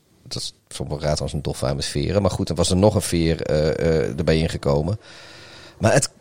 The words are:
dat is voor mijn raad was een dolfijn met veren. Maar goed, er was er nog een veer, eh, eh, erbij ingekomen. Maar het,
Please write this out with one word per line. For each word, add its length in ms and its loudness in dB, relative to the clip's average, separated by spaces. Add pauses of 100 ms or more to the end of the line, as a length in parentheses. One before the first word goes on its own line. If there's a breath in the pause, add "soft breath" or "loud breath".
(280)
dat 140 -10
is 120 -10 (140)
voor 200 -10
mijn 140 -6
raad 180 0
was 140 -6
een 80 -4
dolfijn 340 -2
met 100 -6
veren. 360 0
Maar 100 2
goed, 180 -4
er 60 -2
was 140 2
er 80 2
nog 180 6
een 60 2
veer, 400 0
eh, 280 0
eh, 480 0
erbij 200 2
ingekomen. 640 0 (760 loud breath)
Maar 160 2
het, 160 0 (120)